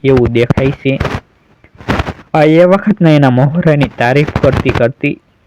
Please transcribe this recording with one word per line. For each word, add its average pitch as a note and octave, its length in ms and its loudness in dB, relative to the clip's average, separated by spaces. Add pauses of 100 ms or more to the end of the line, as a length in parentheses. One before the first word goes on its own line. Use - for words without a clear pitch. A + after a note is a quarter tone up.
એવું C3 240 2
દેખાય A#2 420 0
છે. C3+ 280 -6 (1400)
આ D#3 80 2
એ D#3+ 220 4
વખતના F#3 460 0
એના C#3+ 200 4
મોહરાની C#3+ 540 0 (140)
તારીફ C3+ 440 -2
કરતી C3+ 280 0
કરતી B2 500 -4 (260)